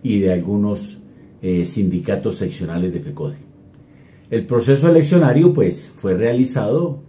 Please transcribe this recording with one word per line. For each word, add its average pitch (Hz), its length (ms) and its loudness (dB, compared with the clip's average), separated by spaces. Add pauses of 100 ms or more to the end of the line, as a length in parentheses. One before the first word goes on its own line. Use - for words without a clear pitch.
y 107 180 0
de 92 120 2
algunos, 101 640 -4 (440)
eh, 90 240 -2
sindicatos 95 720 -4
seccionales 87 560 -6
de 90 60 -6
fecode. 73 360 -10 (920)
El 117 160 -2
proceso 135 420 2
eleccionario, 165 640 6
pues, - 460 -2
fue 95 160 -2
realizado 123 960 -2